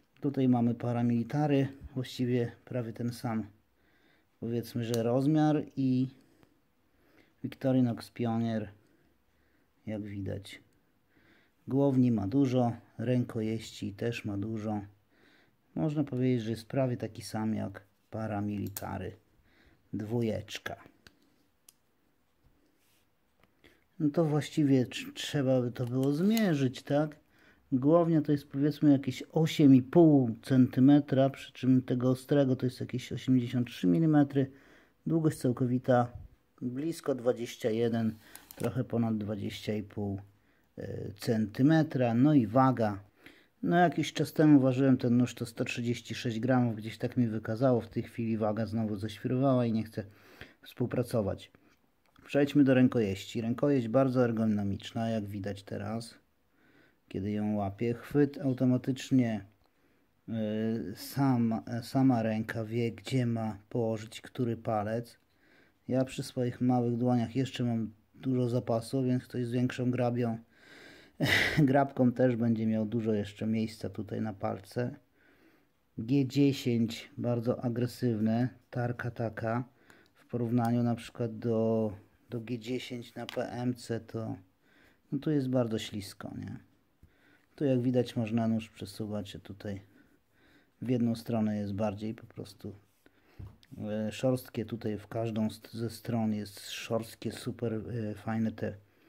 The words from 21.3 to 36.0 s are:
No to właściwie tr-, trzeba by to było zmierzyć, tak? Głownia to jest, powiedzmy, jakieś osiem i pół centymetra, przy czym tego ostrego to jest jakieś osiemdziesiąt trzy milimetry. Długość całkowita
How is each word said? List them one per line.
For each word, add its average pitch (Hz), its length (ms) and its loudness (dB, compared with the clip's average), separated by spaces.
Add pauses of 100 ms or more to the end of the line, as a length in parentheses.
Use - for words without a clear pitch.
No 151 100 2
to 165 160 2
właściwie 143 600 2
tr-, - 280 -10
trzeba 131 480 0
by 120 100 -2
to 123 140 -6
było 131 280 0
zmierzyć, 175 720 2
tak? 147 360 -2 (520)
Głownia 160 500 4
to 151 100 -2
jest, 143 160 0
powiedzmy, 147 440 2
jakieś 131 400 2
osiem 156 440 6
i 127 60 8
pół 143 600 6
centymetra, 135 880 6
przy - 240 -10
czym 127 280 4
tego 127 280 0
ostrego 131 460 2
to - 100 -2
jest 123 140 -4
jakieś 123 340 -8
osiemdziesiąt 123 540 2
trzy - 200 -2
milimetry. 151 640 4 (560)
Długość 156 300 2
całkowita 123 720 2 (500)